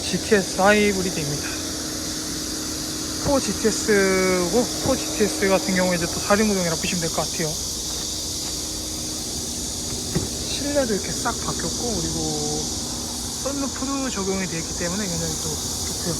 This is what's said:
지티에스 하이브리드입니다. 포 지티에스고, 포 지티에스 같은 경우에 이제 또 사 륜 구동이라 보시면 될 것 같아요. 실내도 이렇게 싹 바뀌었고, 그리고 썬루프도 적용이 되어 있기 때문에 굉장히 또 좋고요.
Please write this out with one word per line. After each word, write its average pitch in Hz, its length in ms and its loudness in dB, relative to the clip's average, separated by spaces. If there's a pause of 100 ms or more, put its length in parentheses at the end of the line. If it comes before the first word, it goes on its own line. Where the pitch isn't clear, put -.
지티에스 - 580 2
하이브리드입니다. 190 840 4 (1800)
포 277 140 6
지티에스고, 190 1300 4 (200)
포 269 100 4
지티에스 - 520 0
같은 190 280 4
경우에 185 200 4
이제 170 100 0
또 170 140 -2
사 - 160 4
륜 214 140 4
구동이라 180 260 2
보시면 - 260 0
될 160 140 0
것 170 80 2
같아요. 156 240 -2 (3000)
실내도 277 420 2
이렇게 185 180 0
싹 233 200 0 (140)
바뀌었고, 202 500 -2
그리고 156 680 -2 (840)
썬루프도 269 680 -2
적용이 190 380 0
되어 165 120 -2
있기 160 200 -4
때문에 185 280 -2
굉장히 165 340 -2
또 156 80 -2 (380)
좋고요. - 320 -2